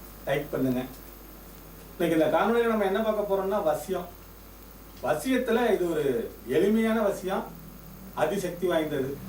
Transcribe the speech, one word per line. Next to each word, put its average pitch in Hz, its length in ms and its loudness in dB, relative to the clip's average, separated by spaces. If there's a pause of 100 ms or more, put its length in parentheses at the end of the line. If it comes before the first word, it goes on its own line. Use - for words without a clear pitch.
(260)
லைக் 143 260 0
பண்ணுங்க. 127 320 0 (1120)
இன்னைக்கு 160 280 4
இந்த 151 120 4
காணொளியில 226 300 4
நம்ம 214 180 2
என்ன 196 160 2
பார்க்க 208 340 2
போறோம்னா, 190 280 0
வசியம். - 420 -2 (1000)
வசியத்துல 233 680 2
இது 175 180 2
ஒரு 131 400 0 (160)
எளிமையான 220 540 4
வசியம், 190 420 0 (720)
அதிசக்தி 180 500 0
வாய்ந்தது. 143 500 0 (120)